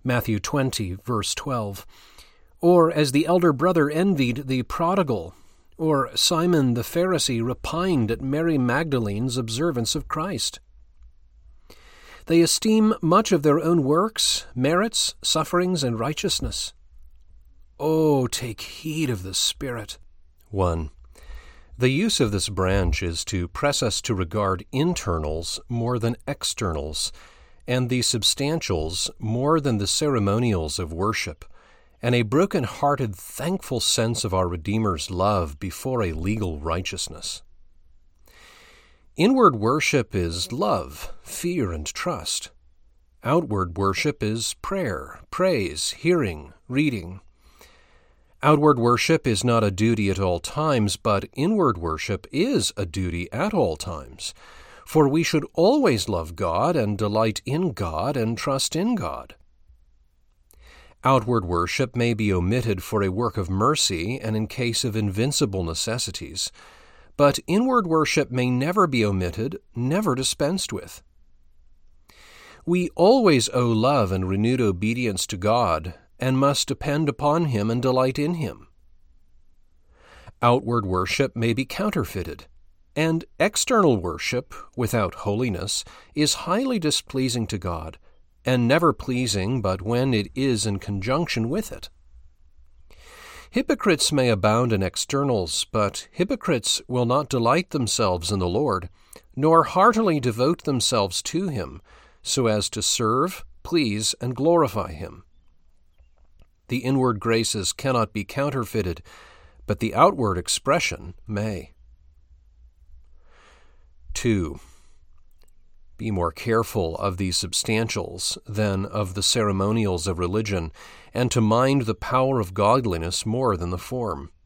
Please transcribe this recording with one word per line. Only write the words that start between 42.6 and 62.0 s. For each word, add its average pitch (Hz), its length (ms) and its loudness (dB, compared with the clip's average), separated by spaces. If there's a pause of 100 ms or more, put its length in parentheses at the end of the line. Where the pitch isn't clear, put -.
Outward 104 540 0
worship 98 440 0
is 110 400 -2
prayer, 165 680 -6
praise, 113 640 0
hearing, 101 640 0 (140)
reading. 117 540 -2 (1200)
Outward 147 380 6
worship 120 480 2
is 110 160 2
not 117 220 4
a 101 60 2
duty 104 380 2
at 95 80 0
all 90 220 0
times, 135 560 0
but 101 380 0
inward 160 440 2
worship 82 540 -4
is 190 460 0
a 98 80 -4
duty 87 480 -4
at 190 200 -2
all 113 220 0
times. - 580 -12 (520)
For 147 240 4
we 160 140 2
should 147 300 0
always 185 540 4
love 85 300 -4
God 104 400 2
and 104 200 0
delight 107 480 0
in 151 280 0
God 92 420 -4
and 113 220 0
trust 135 400 -2
in 226 180 0
God. - 400 -8 (1700)
Outward 123 400 4
worship 87 540 0
may 120 160 2